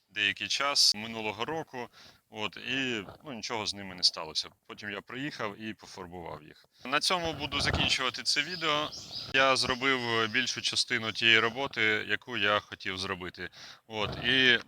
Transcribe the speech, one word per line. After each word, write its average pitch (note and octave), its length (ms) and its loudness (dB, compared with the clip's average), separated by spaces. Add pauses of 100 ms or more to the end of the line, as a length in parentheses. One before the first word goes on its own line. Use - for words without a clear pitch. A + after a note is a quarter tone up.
деякий G2+ 380 0
час C#3 480 2
минулого A2 500 -4
року. C#3 440 -8 (400)
От, G#2+ 280 -6
і, A#2+ 480 -4 (200)
ну, D3+ 80 -10
нічого A2 320 -6
з F#2 80 -4
ними G2 220 -10
не F2+ 80 -12
сталося. E2 460 -2 (180)
Потім G#2 240 -12
я G2+ 100 -6
приїхав A#2+ 600 -8
і A2 120 -8
пофарбував E2+ 680 -12
їх. D#2 220 -20 (200)
На C3+ 140 2
цьому E3+ 340 0
буду C#3+ 280 -4
закінчувати C3 640 0
це - 180 2
відео. D#3 480 0 (440)
Я C3+ 220 6
зробив A#2+ 760 2
більшу A#2+ 320 -2
частину A2+ 500 0
тієї A2+ 280 8
роботи, A2+ 680 2
яку A#2 280 -4
я G#2 220 4
хотів F#2+ 380 -8
зробити. F#2 520 -6 (380)
От, G#2+ 360 -2
і B2 440 6